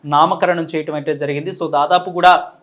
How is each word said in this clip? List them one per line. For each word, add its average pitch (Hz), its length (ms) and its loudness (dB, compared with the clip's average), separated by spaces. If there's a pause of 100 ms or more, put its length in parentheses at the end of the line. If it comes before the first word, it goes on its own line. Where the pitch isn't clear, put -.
నామకరణం 170 580 0
చేయటం 156 300 -6
అయితే 147 240 -4
జరిగింది. 147 340 -6
So 170 200 -6
దాదాపు 175 380 0
కూడా 175 380 4 (160)